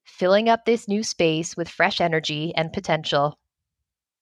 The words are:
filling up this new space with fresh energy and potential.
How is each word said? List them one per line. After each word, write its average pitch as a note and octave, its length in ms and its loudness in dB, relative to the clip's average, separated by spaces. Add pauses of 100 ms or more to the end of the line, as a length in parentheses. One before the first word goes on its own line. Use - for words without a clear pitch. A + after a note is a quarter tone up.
filling G3+ 440 2
up A3+ 160 4
this A3+ 240 0
new G#3 140 0
space E3 520 0
with E3+ 140 -6
fresh F#3 320 0
energy D#3+ 560 -2
and D#3+ 160 -4
potential. D3+ 680 -2 (840)